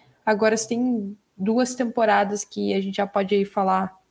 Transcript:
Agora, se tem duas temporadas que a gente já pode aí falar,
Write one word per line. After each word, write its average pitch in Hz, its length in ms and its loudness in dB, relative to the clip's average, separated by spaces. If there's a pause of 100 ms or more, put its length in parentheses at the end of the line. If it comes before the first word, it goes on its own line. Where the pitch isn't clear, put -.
(260)
Agora, 214 300 2
se 220 140 -2
tem 233 480 -2 (200)
duas 233 380 0
temporadas 208 680 2
que 202 300 -4
a 196 80 0
gente 196 140 -4
já 202 100 0
pode 196 300 0
aí 196 100 2
falar, 190 500 0 (160)